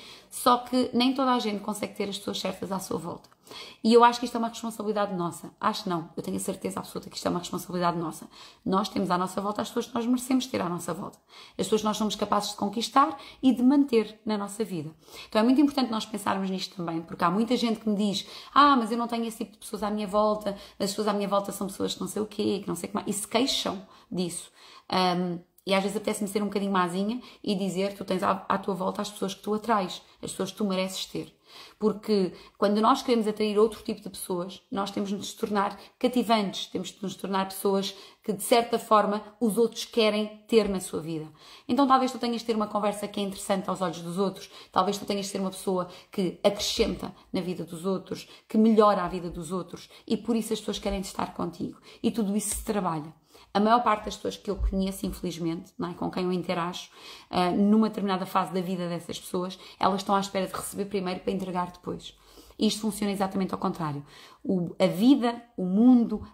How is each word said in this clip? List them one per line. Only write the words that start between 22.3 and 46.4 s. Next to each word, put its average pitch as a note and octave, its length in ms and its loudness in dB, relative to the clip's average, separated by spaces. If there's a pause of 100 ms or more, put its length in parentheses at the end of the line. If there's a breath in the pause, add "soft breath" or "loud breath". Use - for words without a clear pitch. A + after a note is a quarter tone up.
que - 60 -8
não F3 80 -2
sei F#3 120 -8
o - 40 -12
que - 40 -8
mais", G3 120 -4
e G#3 60 -2
se - 140 -6
queixam G#3 580 -2 (260 loud breath)
disso. F3 400 -6 (380 loud breath)
Ahm, F3+ 500 0 (260)
e F#3+ 80 0
às F#3+ 100 4
vezes G3 120 -2
apetece-me G#3 320 -2
ser G#3 140 -2
um G#3 60 -2
bocadinho G3 240 -2
mazinha G3 500 0 (220 loud breath)
e G#3 120 0
dizer: F#3+ 400 -2
"Tu G3 100 -12
tens F#3 180 -2
à, F#3+ 240 0
à G3 100 2
tua G3 160 -2
volta F#3+ 280 -2
as G3+ 80 -4
pessoas G3 240 -6
que - 80 -14
tu G#3 120 -4
atraes, G#3+ 480 0 (200 soft breath)
as - 100 -10
pessoas F#3+ 200 -4
que - 60 -20
tu G#3+ 80 0
mereces F#3+ 400 -2
ter." - 360 -10 (380 loud breath)
Porque G3+ 540 0 (240 loud breath)
quando G#3 220 4
nós A#3 220 4
queremos A#3 260 2
atrair G#3+ 300 0
outro A3 260 4
tipo - 180 -6
de F#3 80 -12
pessoas, F#3 520 -6 (100)
nós G3+ 200 -4
temos G3+ 180 -4
de G#3 60 -2
nos - 180 -8
tornar G3+ 460 -2 (180 loud breath)
cativantes, A3+ 680 2
temos F#3 220 -8
de - 120 -16
nos F#3+ 140 -6
tornar F#3+ 320 -2
pessoas G3 480 0 (280 loud breath)
que, - 80 -2
de F#3 120 -4
certa A#3 340 4
forma, G#3 440 4 (180)
os G#3+ 180 2
outros A3+ 260 2
querem G#3+ 640 0
ter G#3 220 4
na G3 100 -2
sua F3+ 220 -6
vida. D#3 260 -6 (400 loud breath)
Então C4+ 200 4
talvez B3+ 240 4
tu A#3+ 80 -10
tenhas A#3 220 -2
de - 60 -6
ter A3+ 80 0
uma G#3+ 120 0
conversa G#3 400 -2
que G#3 120 -6
é G3+ 40 -2
interessante F#3+ 460 -2
aos F#3 120 -4
olhos E3+ 200 -2
dos E3+ 160 -6
outros, F#3+ 320 -2 (220 loud breath)
talvez G3+ 260 2
tu - 80 -10
tenhas G3+ 200 -2
de - 60 -8
ser G3 80 -4
uma F#3+ 100 -2
pessoa F3+ 400 -2 (220 loud breath)
que F3+ 320 -2